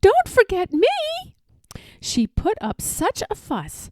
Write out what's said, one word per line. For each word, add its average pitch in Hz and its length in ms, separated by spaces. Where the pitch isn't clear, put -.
Don't 659 280
forget - 440
me! 311 160
She - 260
put - 340
up 214 200
such - 500
a - 40
fuss. - 580